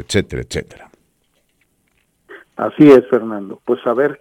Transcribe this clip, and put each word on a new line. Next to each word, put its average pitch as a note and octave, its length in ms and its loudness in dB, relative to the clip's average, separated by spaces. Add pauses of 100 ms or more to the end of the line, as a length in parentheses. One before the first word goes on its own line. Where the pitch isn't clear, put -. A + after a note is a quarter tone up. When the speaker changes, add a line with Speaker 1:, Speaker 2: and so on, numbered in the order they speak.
Speaker 1:
etcétera, D2 360 -6
etcétera. - 480 -14 (1700)
Speaker 2:
Así A2+ 320 2
es, C3 220 8
Fernando. G#2+ 540 -6
Pues A#2+ 220 -6
a A#2+ 80 -2
ver C#3+ 260 -4